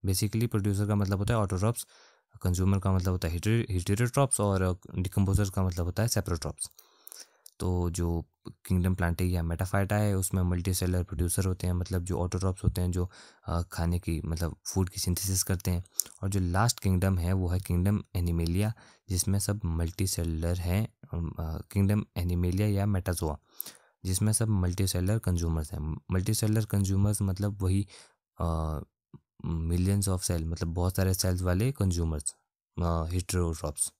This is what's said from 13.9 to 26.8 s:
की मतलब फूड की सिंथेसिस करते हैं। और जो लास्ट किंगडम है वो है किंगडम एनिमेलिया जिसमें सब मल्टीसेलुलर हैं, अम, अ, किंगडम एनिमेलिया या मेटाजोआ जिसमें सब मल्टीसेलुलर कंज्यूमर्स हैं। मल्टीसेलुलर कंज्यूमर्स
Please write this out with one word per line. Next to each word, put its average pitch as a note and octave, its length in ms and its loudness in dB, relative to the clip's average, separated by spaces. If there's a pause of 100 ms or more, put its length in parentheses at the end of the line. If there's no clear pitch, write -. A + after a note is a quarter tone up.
की E2 260 -4
मतलब E2 320 -4 (100)
फूड F#2+ 220 0
की - 120 -10
सिंथेसिस F#2 420 0
करते F#2 280 -2
हैं। F2 140 0 (380)
और G2 60 -2
जो F#2+ 120 0
लास्ट F#2 400 0
किंगडम F#2+ 380 2
है F2 140 0
वो F#2 160 0
है F2+ 120 0
किंगडम F#2 440 0 (100)
एनिमेलिया F2 600 0 (340)
जिसमें G2 300 0
सब G2+ 260 -2
मल्टीसेलुलर E2+ 960 -2
हैं, F2+ 300 0 (240)
अम, E2+ 180 -4
अ, D#2+ 280 -8
किंगडम G2+ 480 0 (100)
एनिमेलिया F2+ 520 0
या G2 180 0
मेटाजोआ F2+ 520 -2 (640)
जिसमें F#2+ 280 0
सब A2 160 0
मल्टीसेलुलर F#2 680 2
कंज्यूमर्स E2 540 0
हैं। D2+ 280 -6 (100)
मल्टीसेलुलर G#2+ 540 2
कंज्यूमर्स G2 580 2